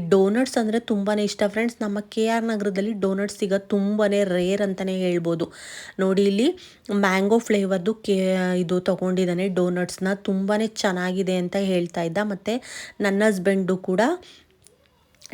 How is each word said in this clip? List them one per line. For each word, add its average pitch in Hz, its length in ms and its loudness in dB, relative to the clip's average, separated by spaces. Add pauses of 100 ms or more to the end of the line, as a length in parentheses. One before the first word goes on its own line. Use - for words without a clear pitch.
ಡೋನಟ್ಸ್ 208 500 4
ಅಂದ್ರೆ 220 220 0
ತುಂಬಾನೇ 208 440 0
ಇಷ್ಟ - 220 -4
ಫ್ರೆಂಡ್ಸ್. 226 340 -2
ನಮ್ಮ 208 200 -4
ಕೆ 220 280 -2
ಆರ್ 226 160 0
ನಗರದಲ್ಲಿ 202 480 -2
ಡೋನಟ್ಸ್ 196 440 -2
ಸಿಗೋದು 196 320 -2
ತುಂಬಾನೇ 202 560 2
ರೇರ್ 185 380 0
ಅಂತಾನೆ 190 340 -2
ಹೇಳ್ಬೋದು. 170 560 0 (480)
ನೋಡಿ 190 240 4
ಇಲ್ಲಿ 226 320 2 (360)
ಮ್ಯಾಂಗೋ 202 460 2
ಫ್ಲೇವರ್‌ದು 196 560 0
ಕೇ-, 185 640 0
ಇದು 180 220 0
ತಗೊಂಡಿದ್ದಾನೆ 185 680 0
ಡೋನಟ್ಸ್‌ನ, 180 640 -2
ತುಂಬಾನೇ 202 520 0
ಚೆನ್ನಾಗಿದೆ 185 720 -2
ಅಂತ 180 200 -2
ಹೇಳ್ತಾ 180 460 0
ಇದ್ದ. 165 200 -2
ಮತ್ತೆ 214 400 -4 (380)
ನನ್ನ 202 260 2
ಹಸ್ಬೆಂಡು 190 500 2
ಕೂಡ 185 240 0 (1300)